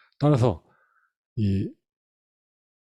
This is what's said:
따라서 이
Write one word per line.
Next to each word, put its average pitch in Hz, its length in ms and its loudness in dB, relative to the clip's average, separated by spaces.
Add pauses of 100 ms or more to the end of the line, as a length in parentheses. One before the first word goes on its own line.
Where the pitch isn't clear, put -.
(200)
따라서 127 440 0 (720)
이 101 360 -2 (1300)